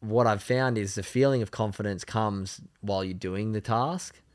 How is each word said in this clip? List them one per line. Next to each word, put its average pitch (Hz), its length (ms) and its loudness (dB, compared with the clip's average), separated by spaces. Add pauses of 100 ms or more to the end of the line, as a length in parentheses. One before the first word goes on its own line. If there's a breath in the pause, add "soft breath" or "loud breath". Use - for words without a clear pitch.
what 113 260 4
I've 104 160 2
found 127 360 2
is 98 160 -2
the 101 80 -6
feeling 131 400 2
of 104 80 -4
confidence 101 540 -2
comes 101 560 -2 (200)
while 98 220 0
you're 95 120 -4
doing 95 380 -4
the 107 80 -2
task. 131 600 -2 (140)